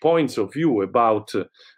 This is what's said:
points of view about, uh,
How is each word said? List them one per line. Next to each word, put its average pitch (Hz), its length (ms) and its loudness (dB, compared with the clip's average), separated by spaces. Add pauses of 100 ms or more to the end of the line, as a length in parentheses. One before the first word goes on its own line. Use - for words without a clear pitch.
points 160 360 0
of 101 160 -4
view 139 280 0
about, 107 540 0
uh, 92 100 -4 (320)